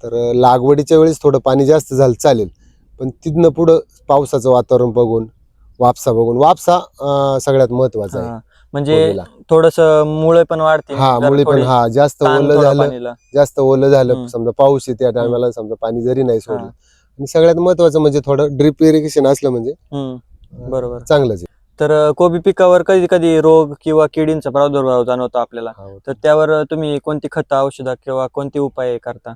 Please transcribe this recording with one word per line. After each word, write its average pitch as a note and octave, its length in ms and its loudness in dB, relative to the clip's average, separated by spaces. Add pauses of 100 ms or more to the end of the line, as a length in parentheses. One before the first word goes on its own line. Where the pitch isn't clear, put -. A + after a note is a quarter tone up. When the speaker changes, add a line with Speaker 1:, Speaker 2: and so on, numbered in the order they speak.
Speaker 1:
तर, A#2+ 260 -4
अ, A#2+ 40 -2
लागवडीच्या B2+ 640 2
वेळेस D#3+ 260 2
थोडं C#3 160 2
पाणी C3+ 260 0
जास्त C#3+ 280 0
झालं B2+ 200 2
चालेल, A2 340 0 (520)
पण C3 100 -8
तिथनं E3 400 0
पुढं D#3+ 300 2 (280)
पावसाचं C#3 420 0
वातावरण B2 420 2
बघून, A2+ 360 -2 (520)
वापसा B2 320 0
बघून, A#2 260 0
वापसा, F3 380 2
अ, C#3 640 -4
सगळ्यात C3 320 0
महत्त्वाचा A#2 480 -4
आहे - 100 -10
Speaker 2:
हा, A2+ 100 -14 (340)
म्हणजे D3+ 320 0
Speaker 1:
कोबीला. - 180 -4 (260)
Speaker 2:
थोडंसं D#3+ 560 4
मुळे D#3+ 380 2
पण D#3+ 180 -4
वाढते, D#3 340 -2
Speaker 1:
हा, C3+ 240 0
Speaker 2:
जरा C#3 100 2
Speaker 1:
मुळे C#3+ 140 2
पण, D3 100 2
Speaker 2:
थोडी C3+ 80 2
Speaker 1:
हा, B2 260 2
जास्त C#3+ 360 0
Speaker 2:
ताण C#3+ 180 2
Speaker 1:
ओलं C#3+ 120 2
Speaker 2:
थोडा C#3+ 100 4
Speaker 1:
झालं, C#3+ 200 2
Speaker 2:
पाणीला. A#2+ 300 -6 (200)
Speaker 1:
जास्त C#3+ 260 0
ओलं C3+ 300 2
झालं, C3 240 4
Speaker 2:
हम्म. B2+ 120 -4
Speaker 1:
समजा A#2 320 -6
पाऊस C#3 300 2
येते A#2+ 120 -8
त्या B2+ 80 -2
Speaker 2:
हम्म. A#2 120 -2
Speaker 1:
टायमाला, A#2+ 320 -2
समजा A2 300 -10
पाणी A#2 200 -6
जरी B2+ 220 -2
नाही A#2 160 0
सोडलं, A#2 220 -8
Speaker 2:
हा. A#2 100 -16 (480)
Speaker 1:
आणि C3+ 80 -10
सगळ्यात E3 280 2
महत्त्वाचं E3+ 440 0
म्हणजे D3 260 -2
थोडं C#3+ 260 0
ड्रिप C#3+ 320 0
इरिगेशन D3+ 440 2
असलं C#3 220 0
म्हणजे, A#2+ 220 -6
Speaker 2:
हम्म. C#3 440 -12 (480)
Speaker 1:
अ, A#2+ 60 -14
Speaker 2:
बरोबर. B2 300 -8
Speaker 1:
चांगलंच B2 400 -2
आहे. F2 160 -20 (240)
Speaker 2:
तर, D3+ 120 0
अ, D3+ 200 2
कोबी F3 280 0
पिकावर F3+ 440 2
कधी F#3 260 2
कधी E3 320 2
रोग D#3+ 400 4
किंवा D#3 320 0
किडींचा D#3 360 -2
प्रादुर्भाव C3+ 540 0
जाणवतो B2 340 -4
आपल्याला, A2+ 400 -8
Speaker 1:
हा, G2 60 -20
होतो. G2 240 -20
Speaker 2:
तर C3+ 60 -10 (100)
त्यावर D3+ 400 0
तुम्ही D3+ 360 -6
कोणती D3+ 320 -8
खतं, C#3 320 -4
औषधं C3 300 -8
किंवा C3 340 -8
कोणते C#3 320 -10
उपाय B2+ 380 -6
करता? A#2+ 380 -14